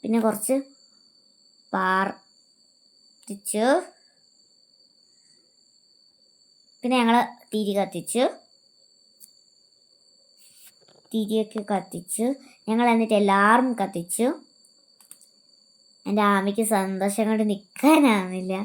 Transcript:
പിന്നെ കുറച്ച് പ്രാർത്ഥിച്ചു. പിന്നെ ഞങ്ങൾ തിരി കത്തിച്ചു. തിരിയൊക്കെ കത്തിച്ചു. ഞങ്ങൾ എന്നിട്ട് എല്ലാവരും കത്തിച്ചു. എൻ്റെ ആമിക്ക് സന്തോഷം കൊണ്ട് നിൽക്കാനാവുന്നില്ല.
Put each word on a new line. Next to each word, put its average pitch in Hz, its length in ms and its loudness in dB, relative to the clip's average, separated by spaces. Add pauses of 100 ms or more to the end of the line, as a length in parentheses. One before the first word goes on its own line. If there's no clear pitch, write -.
പിന്നെ 220 180 0
കുറച്ച് 220 360 -2 (1160)
പ്രാർത്ഥിച്ചു. 185 440 -2 (4000)
പിന്നെ 254 160 -2
ഞങ്ങൾ 233 200 4 (360)
തിരി 208 260 -2
കത്തിച്ചു. 190 440 -4 (3000)
തിരിയൊക്കെ 214 480 -4 (100)
കത്തിച്ചു. 196 600 -4 (360)
ഞങ്ങൾ 226 200 2
എന്നിട്ട് 226 240 2
എല്ലാവരും 208 600 4
കത്തിച്ചു. 196 540 -4 (1800)
എൻ്റെ 208 160 0
ആമിക്ക് 202 420 2
സന്തോഷം 202 680 -2
കൊണ്ട് 220 200 0
നിൽക്കാനാവുന്നില്ല. 196 1040 2 (120)